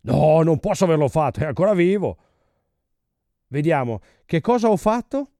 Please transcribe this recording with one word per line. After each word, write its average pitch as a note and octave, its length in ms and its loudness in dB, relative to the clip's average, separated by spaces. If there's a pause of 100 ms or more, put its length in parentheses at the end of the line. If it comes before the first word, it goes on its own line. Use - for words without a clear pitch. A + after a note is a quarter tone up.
"No, D#3 400 2
non D#3+ 160 2
posso G3 280 -2
averlo D3+ 220 2
fatto, D3 340 -2
è D#3 40 -2
ancora F3+ 300 0
vivo." F3 420 0 (1300)
"Vediamo, C#3 500 -2 (260)
che E3 160 -2
cosa A#3 260 0
ho G#3+ 80 4
fatto?" A#3+ 640 -4